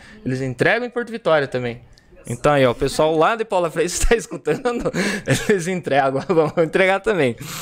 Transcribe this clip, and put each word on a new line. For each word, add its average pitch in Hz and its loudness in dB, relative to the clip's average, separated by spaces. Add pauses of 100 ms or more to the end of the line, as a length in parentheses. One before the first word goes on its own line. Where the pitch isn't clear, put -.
(240)
Eles 127 -4
entregam 165 0
em - -6
Porto 233 -6
Vitória 160 0
também. 123 -6 (440)
Então 131 0
aí, 139 4
ó, 123 6
o 113 0
pessoal 156 0
lá 175 2
de 220 -4
Paula 180 -2
Freire 165 -2
<laughs> - -8
está - 2
escutando, 226 -4 (560)
eles 185 0
entregam, 139 0
<laughs> - -
vamos 160 2
entregar 185 2
também. 160 0 (260)